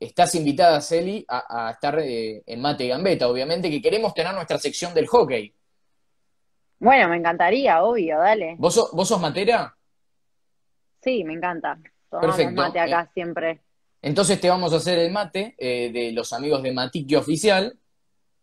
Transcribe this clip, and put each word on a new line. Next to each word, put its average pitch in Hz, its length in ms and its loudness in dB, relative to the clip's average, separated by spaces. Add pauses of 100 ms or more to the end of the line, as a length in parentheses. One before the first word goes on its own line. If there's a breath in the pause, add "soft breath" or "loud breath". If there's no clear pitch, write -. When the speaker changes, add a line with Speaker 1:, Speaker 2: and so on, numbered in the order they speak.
Speaker 1:
estás 170 340 2
invitada, 156 460 4
Celi, 180 480 -2
a, 117 400 -6
a - 40 -6
estar, 143 280 -4
eh, 113 460 -6
en 117 140 -12
Mate 135 240 -2
y 123 40 -2
Gambeta, 127 400 0
obviamente, 160 420 -2
que 143 120 -4
queremos 202 320 0
tener 170 200 -2
nuestra 170 240 -4
sección 170 360 -6
del 151 120 0
hockey. 131 460 2 (1300)
Speaker 2:
Bueno, 233 300 6
me 170 80 0
encantaría, 175 680 2
obvio, 185 360 0
dale. 175 400 2
Speaker 1:
¿Vos 165 160 2
so-, 220 180 2
vos 185 160 0
sos 208 120 0
matera? 185 540 -2 (1300)
Speaker 2:
Sí, 247 220 0
me 156 100 -8
encanta. 165 440 -6 (320)
Tomamos 170 260 0
Speaker 1:
Perfecto. 147 260 0
Speaker 2:
mate 175 180 -2
acá 170 280 0
Speaker 1:
Eh, - 60 -20
Speaker 2:
siempre. 165 460 -6 (420)
Speaker 1:
entonces 190 380 0
te 180 80 2
vamos 180 240 2
a 165 40 2
hacer 170 220 0
el 170 140 2
mate, 202 460 -6
eh, 123 340 -4
de 117 200 -4
los 113 200 -6
amigos 139 300 -2
de 127 100 -4
Matique 135 440 -2
Oficial. 190 640 0 (640)